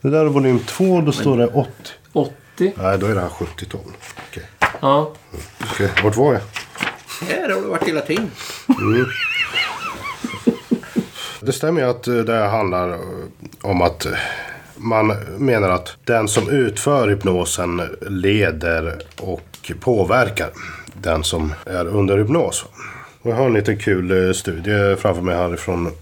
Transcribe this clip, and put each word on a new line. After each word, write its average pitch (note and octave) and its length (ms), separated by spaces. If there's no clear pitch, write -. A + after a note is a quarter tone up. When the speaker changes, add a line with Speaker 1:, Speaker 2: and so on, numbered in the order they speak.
Speaker 1:
Det C#3 80
där D#3 100
är D#3 60
volym C3 340
två, F3+ 420
då D3 100
står B2+ 260
det A#2+ 100
åttio. - 460
Speaker 2:
Åttio? - 640
Speaker 1:
Nej, F#2+ 220
då F#2+ 80
är G#2 100
det F#2 60
här F2 80
sjuttiotal. - 520
Okej. - 140
Speaker 2:
Ja. D3 340
Speaker 1:
Okej, G2+ 160
vart G#2 140
var C3+ 160
jag? - 80
Speaker 3:
Här E4 220
har F#3+ 120
du G3 60
varit E3 200
hela D#3 140
tiden. F#3+ 300
Speaker 1:
Mm. A2+ 380
Det A#2 100
stämmer D#3 300
ju B2 80
att, B2 180
eh, A#2+ 80
det A2+ 220
handlar, G2+ 520
eh, E2+ 100
om F#2 200
att, E2+ 240
eh, - 60
man A2 320
menar A2+ 320
att - 340
den A2+ 240
som G2+ 220
utför B2+ 580
hypnosen F2+ 760
leder E2+ 1000
och - 580
påverkar G#2 680
den D#2+ 300
som D#2 300
är F2+ 220
under G2 300
hypnos. C3 480
Och A#2 100
jag A2+ 40
har C3 100
en A#2+ 80
liten G#2 240
kul, F#2 500
eh, F#2 60
studie G2 600
framför F#2 260
mig F2+ 140
här F2 200
från E2+ 360